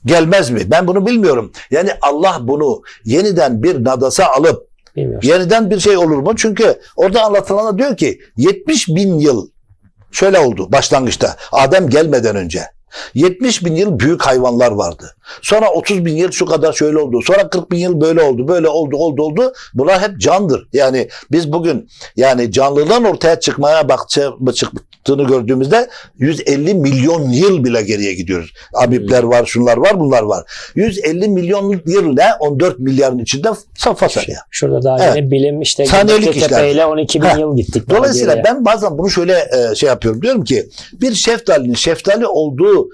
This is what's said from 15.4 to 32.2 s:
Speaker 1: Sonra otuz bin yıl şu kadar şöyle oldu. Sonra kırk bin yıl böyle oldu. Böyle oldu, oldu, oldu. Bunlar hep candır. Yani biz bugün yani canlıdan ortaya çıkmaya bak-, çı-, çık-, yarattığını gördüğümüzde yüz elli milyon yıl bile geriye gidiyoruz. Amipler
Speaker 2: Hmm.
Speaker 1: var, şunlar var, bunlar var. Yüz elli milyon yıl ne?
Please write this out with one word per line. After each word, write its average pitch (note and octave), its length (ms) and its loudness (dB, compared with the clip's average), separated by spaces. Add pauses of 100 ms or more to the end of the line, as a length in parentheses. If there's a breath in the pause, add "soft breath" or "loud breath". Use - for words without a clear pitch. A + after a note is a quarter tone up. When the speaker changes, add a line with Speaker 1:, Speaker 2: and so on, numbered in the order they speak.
Speaker 1:
Sonra G#3+ 300 2
otuz E3+ 320 -2
bin D#3 120 -2
yıl F3 140 0
şu F3+ 160 -4
kadar D#3 260 0
şöyle D3+ 260 0
oldu. A#2+ 240 -2
Sonra F#3+ 280 2
kırk F3 200 -6
bin F3 80 -2
yıl F3 220 -2
böyle D#3+ 220 2
oldu. C3 260 0
Böyle E3 200 2
oldu, D3 280 -2
oldu, D3+ 260 -2
oldu. G#3 300 -2 (220 loud breath)
Bunlar F3+ 280 2
hep G3 180 -6
candır. D#3+ 520 0
Yani C3 360 0 (220 loud breath)
biz D3+ 220 0
bugün E3 360 -4 (280 loud breath)
yani B2 360 2
canlıdan D3 520 2
ortaya E3 360 0
çıkmaya C#3+ 480 0
bak-, B2+ 200 -2
çı-, C3 460 -2
çık-, - 180 -6 (360)
yarattığını C#3 200 0
gördüğümüzde C3 600 0 (300 loud breath)
yüz C#3+ 280 -2
elli D3 280 0
milyon C#3 560 0
yıl D#3+ 340 2
bile A#2 180 0
geriye G2+ 320 -4
gidiyoruz. F2 380 -6 (220 loud breath)
Amipler B2 480 0
Speaker 2:
Hmm. A#2 80 -2
Speaker 1:
var, A#2+ 160 4
şunlar A#2 300 0
var, F#3 240 2
bunlar C3 220 2
var. G#2 220 -4 (300 loud breath)
Yüz G3 240 -2
elli F3 300 -2
milyon G3 580 -2
yıl E3+ 260 0
ne? F#3 280 2